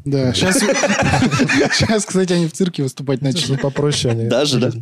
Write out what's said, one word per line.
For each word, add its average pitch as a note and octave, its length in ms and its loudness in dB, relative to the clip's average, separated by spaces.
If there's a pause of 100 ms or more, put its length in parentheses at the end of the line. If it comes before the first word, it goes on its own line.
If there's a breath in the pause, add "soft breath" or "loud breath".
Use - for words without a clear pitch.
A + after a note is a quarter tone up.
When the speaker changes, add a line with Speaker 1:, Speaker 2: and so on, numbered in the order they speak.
Speaker 1:
Да, C3+ 280 0
щас, F#3+ 300 0
<laughs> C4+ 1160 0
щас, G#3+ 260 0
кстати, F#3 300 0
они F3 120 2
в D#3 60 -6
цирке F3 300 -2
выступать C3 400 -4
начали. C3+ 340 0
Speaker 2:
Попроще C#3 580 0
они. A2+ 140 -2
Speaker 3:
Даже, C3 320 2
да? B2 100 2 (100)